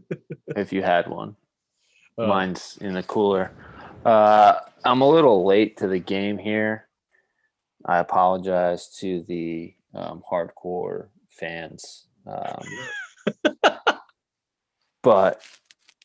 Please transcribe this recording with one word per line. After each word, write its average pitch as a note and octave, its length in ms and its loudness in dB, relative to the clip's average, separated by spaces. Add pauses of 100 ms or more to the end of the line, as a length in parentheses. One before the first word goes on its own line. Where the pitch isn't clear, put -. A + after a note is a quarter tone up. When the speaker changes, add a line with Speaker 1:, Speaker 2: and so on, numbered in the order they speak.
Speaker 1:
<laughs> - 560 -14
Speaker 2:
if G2 160 -6
you F#2+ 100 -4
had F2 260 0
one. G#2+ 280 -12 (840)
Speaker 1:
Oh. A2+ 80 -2
Speaker 2:
Mine's F#2+ 540 -4
in G2+ 140 -8
the F#2 80 -4
cooler. G2+ 480 0 (540)
Uh, G#2+ 560 6 (240)
I'm B2+ 180 2
a C#3 60 6
little C3+ 380 6
late G2+ 320 4
to G2+ 100 -4
the F#2+ 100 -2
game G2 400 -4
here. G#2+ 500 -4 (960)
I F2 120 0
apologize F2+ 920 -2 (120)
to F2+ 280 -6
the, E2+ 460 -10 (200)
um, E2 360 -12
hardcore F2+ 760 -8 (200)
fans. E2 800 -16 (200)
Um, - 360 -12 (1000)
Speaker 1:
<laughs> - 340 -2 (1040)
Speaker 2:
but, F#2+ 380 4 (640)